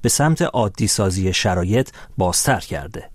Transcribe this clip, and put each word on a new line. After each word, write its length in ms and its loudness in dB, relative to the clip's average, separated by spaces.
به 60 2
سمت 340 2
عادی 440 0
سازی 460 0
شرایط 580 0
بازتر 420 2
کرده. 440 -10